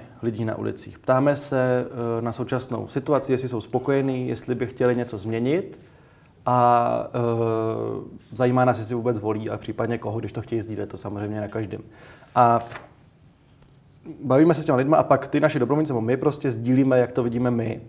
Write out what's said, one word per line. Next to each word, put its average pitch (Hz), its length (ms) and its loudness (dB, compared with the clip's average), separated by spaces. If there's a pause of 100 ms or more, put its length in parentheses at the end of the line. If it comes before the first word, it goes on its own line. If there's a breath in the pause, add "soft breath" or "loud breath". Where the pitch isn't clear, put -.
(220)
lidí 113 220 -2
na 110 140 -4
ulicích. 107 400 -8
Ptáme 139 380 2
se, 127 500 0 (320)
eh, 113 40 -4
na 117 100 -4
současnou 120 540 -6
situaci, 135 460 -2
jestli 127 160 -2
jsou 120 120 -4
spokojení, 131 680 -2
jestli 123 260 -4
by 120 120 -4
chtěli 123 300 0
něco 120 220 -6
změnit. 117 600 -2 (680 soft breath)
A, 120 680 4
eh, 113 920 -2 (240)
zajímá 123 320 2
nás, 120 140 2
jestli 110 160 -6
vůbec 117 240 0
volí 107 320 -4
a 107 80 -6
případně 113 400 -4
koho, 110 220 -6
když 110 120 -8
to 113 100 -8
chtějí 113 180 -4
sdílet, 104 280 -8
to - 80 -14
samozřejmě 104 440 -8
na 101 80 -6
každém. 104 320 -8 (540 loud breath)
A 117 260 6 (1600)
bavíme 147 300 6
se 151 80 -6
s - 20 -6
těma 143 140 2
lidma 135 180 4
a 135 60 6
pak 131 260 2
ty 147 120 0
naši 151 180 2
dobrovolníci, 147 340 0
nebo 117 80 0
my 117 160 0
prostě 139 340 0
sdílíme, 127 480 2
jak 120 140 2
to 131 100 0
vidíme 120 280 0
my. 113 380 -2